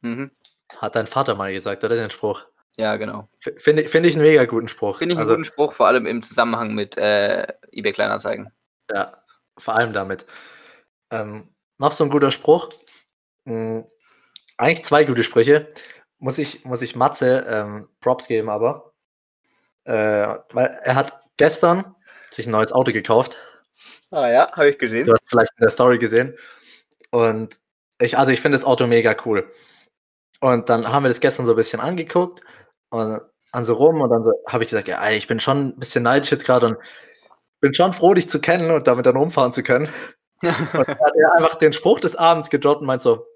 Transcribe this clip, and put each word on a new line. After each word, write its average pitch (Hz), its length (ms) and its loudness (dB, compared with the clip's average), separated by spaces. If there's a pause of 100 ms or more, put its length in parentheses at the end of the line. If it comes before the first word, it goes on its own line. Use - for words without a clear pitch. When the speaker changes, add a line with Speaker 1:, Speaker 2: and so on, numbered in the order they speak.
Speaker 1:
Mhm. 123 300 -10 (460)
Speaker 2:
Hat - 180 -8
dein 113 120 -2
Vater 131 280 -4
mal 98 180 -8
gesagt, 98 300 -8
oder, 110 120 -2
den 113 140 -6
Spruch? - 360 -8 (300)
Speaker 1:
Ja, 107 200 -4
genau. 107 340 -12 (160)
Speaker 2:
F-, - 160 -12
finde, 151 260 2
finde 165 220 4
ich 151 60 -2
einen 151 100 2
mega 151 200 6
guten 117 220 -4
Spruch. 101 300 -6
Speaker 1:
Finde 175 160 -4
ich 165 60 -4
einen 110 80 -2
Speaker 2:
Also 113 80 4
Speaker 1:
guten 127 100 -6
Spruch, 147 280 -4
vor 120 120 0
allem 120 220 2
im 117 160 -6
Zusammenhang 117 500 -4
mit, 104 240 -8
äh, 101 480 0 (260)
eBay 104 200 -6
Kleinanzeigen. 104 600 -4 (400)
Speaker 2:
Ja, - 320 -8 (340)
vor - 180 -6
allem 113 180 0
damit. 95 320 -6 (840)
Ähm, 107 380 -12 (280)
noch 143 140 0
so - 120 -2
ein 147 60 0
guter 143 220 2
Spruch. 156 380 2 (760)
Hm, 113 400 -8 (720)
eigentlich 165 280 -2
zwei 151 180 4
gute 120 200 0
Sprüche. 143 460 2 (480)
Muss 131 200 -8
ich, - 260 -8
muss 123 180 -8
ich 120 140 -10
Matze, 127 540 0
ähm, 107 400 -6 (100)
Props 127 280 -2
geben, 110 220 -2
aber. 113 440 -4 (880)
Äh, 107 540 -2 (160)
weil - 300 -2
er 127 120 0
hat 135 240 -4 (160)
gestern 170 580 2 (380)
sich 117 160 -12
ein 120 40 -6
neues 107 200 0
Auto 127 220 0
gekauft. 117 440 0 (720)
Speaker 1:
Ah 139 200 0
ja, 127 220 4
hab 160 120 -2
ich 143 160 4
gesehen. 117 240 -4
Speaker 2:
Du 120 80 4
hast 110 180 2
vielleicht 113 280 2
in 120 60 0
der 131 60 6
Story 123 300 2
gesehen. 120 380 -2 (720)
Und 110 480 -2 (400)
ich, 120 180 0
also 135 140 4
ich 123 100 0
finde 143 160 0
das - 80 -4
Auto 131 220 2
mega 113 280 2 (100)
cool. 104 260 -2 (880)
Und 123 300 0
dann 117 220 0
haben 143 120 2
wir 135 60 2
das 120 100 -2
gestern 131 260 0
so 117 60 2
ein 113 60 4
bisschen 110 240 -4
angeguckt 175 600 -4 (480)
und 110 300 -6 (320)
an 123 140 -6
so 117 80 2
rum 151 280 4
und 127 80 0
dann 117 140 2
so, 113 80 4 (160)
hab 120 140 -2
ich 113 80 -4
gesagt, 107 180 -4
"Ja, - 160 -6
ey, 107 140 0
ich 101 100 -8
bin 117 120 -2
schon 139 300 0
ein - 100 -14
bisschen 123 240 -4
neidisch 135 280 2
jetzt 143 140 -4
grad 127 180 4
und 113 140 0 (800)
bin 135 140 2
schon 175 200 2
froh, 180 200 4
dich 180 160 2
zu 151 100 -2
kennen 170 320 0
und 156 160 2
damit 123 180 2
dann 127 120 4
rumfahren 135 360 0
zu 127 100 -4
können." 139 260 0 (280)
Speaker 1:
<laughs> - 240 -20
Speaker 2:
Und 170 320 -4
dann 160 260 -2
hat 147 160 2
er 156 200 6
einfach 160 200 4
den 156 160 4
Spruch - 300 0
des 175 160 -4
Abends 165 320 2
gedroppt 147 320 0
und 143 60 -6
meint 131 140 -2
so 151 240 0 (100)